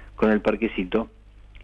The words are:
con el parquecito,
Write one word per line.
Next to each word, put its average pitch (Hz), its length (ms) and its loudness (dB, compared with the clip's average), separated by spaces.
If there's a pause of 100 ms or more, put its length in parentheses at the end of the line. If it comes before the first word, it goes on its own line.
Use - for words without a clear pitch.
(160)
con 110 160 4
el 107 100 2
parquecito, 107 680 0 (540)